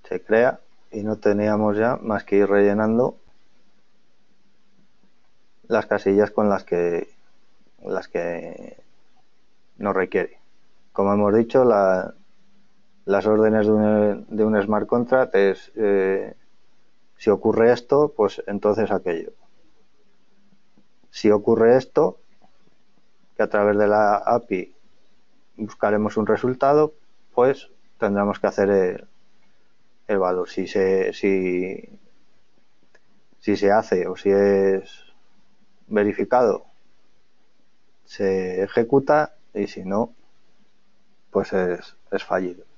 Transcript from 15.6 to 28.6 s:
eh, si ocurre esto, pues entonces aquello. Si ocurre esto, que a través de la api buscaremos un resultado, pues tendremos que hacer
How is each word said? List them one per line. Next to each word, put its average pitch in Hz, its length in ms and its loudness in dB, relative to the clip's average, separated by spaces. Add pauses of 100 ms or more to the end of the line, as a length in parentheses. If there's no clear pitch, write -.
eh, 98 640 -2 (840)
si - 140 0
ocurre 113 420 4
esto, 147 420 0
pues - 300 -2
entonces 101 460 -2
aquello. 87 400 -4 (1800)
Si - 220 0
ocurre 113 460 4
esto, 147 420 -2 (1160)
que 110 60 0
a 104 40 0
través 104 300 2
de 104 100 2
la 104 300 2
api 107 580 -4 (800)
buscaremos 107 640 -2
un 107 100 -2
resultado, 139 680 0 (400)
pues 131 360 0 (280)
tendremos 101 400 -2
que 104 100 -2
hacer 98 220 0